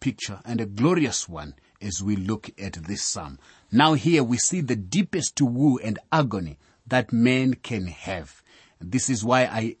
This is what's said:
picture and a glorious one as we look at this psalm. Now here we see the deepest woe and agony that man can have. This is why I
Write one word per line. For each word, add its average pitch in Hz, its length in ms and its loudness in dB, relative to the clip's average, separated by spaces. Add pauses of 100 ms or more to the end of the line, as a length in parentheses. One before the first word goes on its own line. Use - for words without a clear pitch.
picture 104 440 -6
and 117 160 -4
a 113 60 -4
glorious 127 640 0
one 76 260 -12 (260)
as 95 220 -8
we 104 140 0
look 101 420 -4
at 95 140 -10 (120)
this 98 180 -8
psalm. 73 360 -8 (320)
Now 151 240 6
here 147 300 4
we 117 140 0
see 180 240 -2
the 123 140 -2
deepest 143 680 -2
woe 127 360 4
and 110 200 -4 (120)
agony 101 480 0 (280)
that 127 260 0
man 127 420 4
can 104 320 -6
have. 87 560 -10 (380)
This 95 300 -2
is 107 140 -2
why 127 200 4
I 113 360 -2